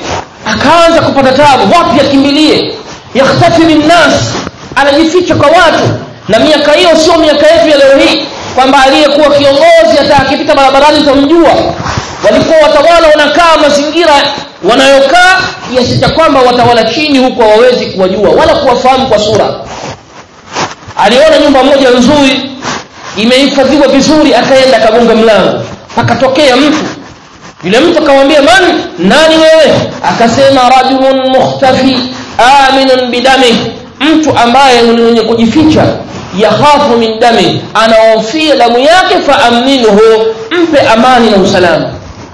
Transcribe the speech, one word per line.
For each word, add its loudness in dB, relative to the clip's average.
akaanza 2
kupata 0
taabu, 2
wapi 0
akimbilie? 0
Yakhtafi 0
min 0
nas, 2
anajificha 0
kwa 0
watu. 2
Na 0
miaka 0
hiyo 2
sio 0
miaka 2
yetu 2
ya 2
leo 4
hii, 0
kwamba 2
aliyekuwa 2
kiongozi 2
hata 2
akipita -2
barabarani 2
utamjua. 2
Walikuwa 0
watawala 2
wanakaa 2
mazingira 0
wanayokaa, 2
kiasi -2
cha 0
kwamba 0
watawala 2
chini -2
huko 0
hawawezi 2
kuwajua -2
wala 2
kuwafahamu 0
kwa 0
sura. -2
Aliona 2
nyumba 2
moja 2
nzuri 0
imehifadhiwa 0
vizuri, 2
akaenda 2
akagonga 2
mlango, 0
akatokea 0
mtu. 0
Yule 0
mtu 0
akamwambia, 2
"Man, 0
nani 2
wewe?" 4
Akasema, 0
"Rajulun 0
mukhtafi 0
aminun 0
bidami, 0
mtu 0
ambaye 2
ni 2
mwenye 2
kujificha, 0
yakhafu 0
min -2
dami, 0
anahofia 0
damu 2
yake, 2
fa 0
aminuhu, 2
mpe 0
amani 2
na 0
usalama." 0